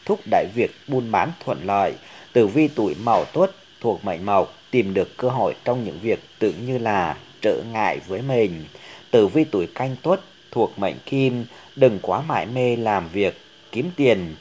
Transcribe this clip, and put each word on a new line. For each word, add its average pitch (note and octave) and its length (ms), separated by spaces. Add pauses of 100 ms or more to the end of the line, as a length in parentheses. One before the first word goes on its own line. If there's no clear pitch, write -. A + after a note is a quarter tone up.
thúc G#3 160 (100)
đẩy F2 240
việc A2+ 160 (180)
buôn B2+ 220
bán G#2+ 220 (120)
thuận C3+ 200
lợi. G2 300 (380)
Tử A#2 140
vi C#3+ 220
tuổi G#2+ 260
Mậu G#2 300
Tuất F#3+ 260 (300)
thuộc G#2 240
mệnh F#2 220
Mộc, G2 280 (160)
tìm G2 240
được F#2+ 220
cơ B2+ 120
hội A#2+ 260 (100)
trong B2 200
những D#2+ 180
việc A2 220 (140)
tưởng G#2 280
như B2+ 120
là G2 380 (240)
trở F#2 220 (100)
ngại F#2+ 340
với F#2+ 160
mình. G#2+ 420 (460)
Tử A2+ 160
vi D3 180
tuổi G2 220
Canh C3 360
Tuất F#3+ 180 (300)
thuộc A2+ 280
mệnh F#2+ 160 (120)
Kim, C3 380 (320)
đừng B2 260
quá F#2+ 180
mải C3+ 260
mê B2 300
làm G#2 320
việc, F#2 320 (320)
kiếm C#3+ 240
tiền G2 440